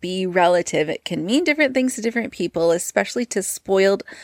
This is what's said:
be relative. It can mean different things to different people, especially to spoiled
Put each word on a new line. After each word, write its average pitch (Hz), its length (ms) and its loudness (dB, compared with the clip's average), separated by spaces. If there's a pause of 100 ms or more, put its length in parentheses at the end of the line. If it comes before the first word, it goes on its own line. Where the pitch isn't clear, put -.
be 185 260 -4
relative. 175 640 2
It - 160 -6
can 160 200 -6
mean 262 200 2
different 294 300 0
things 254 200 0
to 214 80 -8
different 233 300 -4
people, 170 380 0
especially 196 560 -2
to 190 160 -4
spoiled 196 600 2 (220)